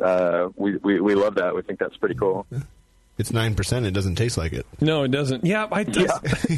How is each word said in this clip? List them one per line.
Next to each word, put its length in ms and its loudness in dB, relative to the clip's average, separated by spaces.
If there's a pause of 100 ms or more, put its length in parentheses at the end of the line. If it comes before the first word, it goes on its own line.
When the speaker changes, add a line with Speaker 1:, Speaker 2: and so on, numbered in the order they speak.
Speaker 1:
uh, 540 2
we, 220 0
we, 220 2
we 140 4
love 200 2
that. 200 0
We 60 -4
think 180 -8
that's 200 -4
pretty 160 -2
cool. 320 -2 (720)
Speaker 2:
It's 160 -4
nine 200 0
percent. 320 0
It 40 -2
doesn't 240 0
taste 240 0
like 160 -2
it. 120 -6 (140)
Speaker 3:
No, 220 2
it 80 0
doesn't. 340 0
Yeah, 260 0
I 120 0
Speaker 1:
Yeah, 240 2 (100)
<laughs> 60 -8 (360)